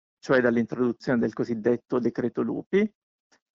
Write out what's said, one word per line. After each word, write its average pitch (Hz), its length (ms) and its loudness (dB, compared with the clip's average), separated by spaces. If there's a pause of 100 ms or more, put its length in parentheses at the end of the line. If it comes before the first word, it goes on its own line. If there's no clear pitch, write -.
(200)
cioè 135 200 2
dall'introduzione 120 800 0
del 117 160 0
cosiddetto 117 680 -2
decreto 120 420 -2
Lupi, 185 480 0 (640)